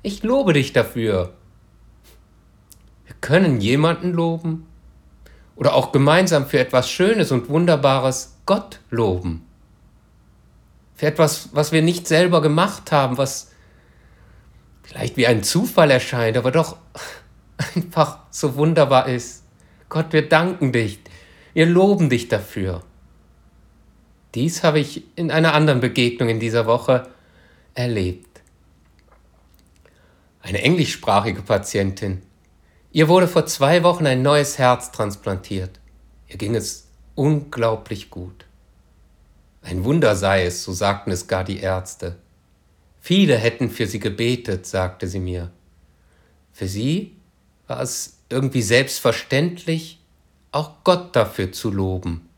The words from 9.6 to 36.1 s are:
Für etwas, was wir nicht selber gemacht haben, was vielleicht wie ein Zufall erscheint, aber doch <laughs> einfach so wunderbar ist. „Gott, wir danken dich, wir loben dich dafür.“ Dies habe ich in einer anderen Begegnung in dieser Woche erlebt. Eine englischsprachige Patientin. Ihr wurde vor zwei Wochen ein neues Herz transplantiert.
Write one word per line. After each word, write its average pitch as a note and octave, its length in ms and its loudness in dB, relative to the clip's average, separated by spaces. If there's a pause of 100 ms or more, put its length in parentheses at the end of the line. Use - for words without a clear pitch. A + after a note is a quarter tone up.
Für - 120 -4
etwas, D3+ 460 0
was D3 200 0
wir D#3+ 100 2
nicht F3 240 0
selber E3+ 360 4
gemacht E3 500 0
haben, C3 240 2
was - 340 -6 (1300)
vielleicht - 340 -10
wie A#2+ 100 2
ein A2+ 160 2
Zufall E3+ 480 2
erscheint, A#2+ 460 2
aber B2 140 0
doch D#3 260 0 (480)
<laughs> - 500 -12
einfach - 440 -2 (120)
so C3+ 260 -4
wunderbar C#3+ 520 4
ist. - 360 -6 (440)
„Gott, D#3+ 240 -4
wir D#3 160 2
danken E3 440 2
dich, A2 280 -2 (540)
wir E3 120 4
loben F3 440 4
dich A#2+ 180 -2
dafür.“ F#2+ 540 -4 (1500)
Dies D3 280 -2
habe D#3 160 4
ich - 240 -4 (140)
in E3 140 -4
einer D#3+ 240 2
anderen D3+ 260 4
Begegnung A#2+ 480 0
in A2+ 100 0
dieser A2+ 280 0
Woche A#2+ 420 2 (680)
erlebt. G#2 680 -4 (2000)
Eine G2 200 -6
englischsprachige G#2+ 800 0
Patientin. G2 800 -4 (680)
Ihr D#3 160 4
wurde F3+ 200 6
vor D#3+ 180 0
zwei D#3+ 360 2
Wochen E3+ 240 2
ein B2+ 160 2
neues C#3+ 360 0
Herz B2 340 0
transplantiert. G2 880 -6 (480)